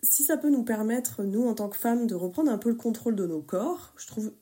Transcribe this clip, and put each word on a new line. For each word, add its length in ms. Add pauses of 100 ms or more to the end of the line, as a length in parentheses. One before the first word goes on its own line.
si 220
ça 120
peut 140
nous 140
permettre, 580
nous, 240
en 80
tant 140
que 80
femmes, 320
de 80
reprendre 340
un 80
peu 120
le 40
contrôle 400
de 120
nos 140
corps, 560
je 120
trouve 340